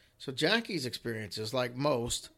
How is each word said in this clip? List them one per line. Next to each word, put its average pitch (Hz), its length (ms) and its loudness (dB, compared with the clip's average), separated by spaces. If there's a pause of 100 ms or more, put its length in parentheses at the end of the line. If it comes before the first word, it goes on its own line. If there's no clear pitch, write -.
(180)
So - 140 -8
Jackie's 170 540 2
experiences, 110 680 -4
like 123 220 0
most, 127 640 0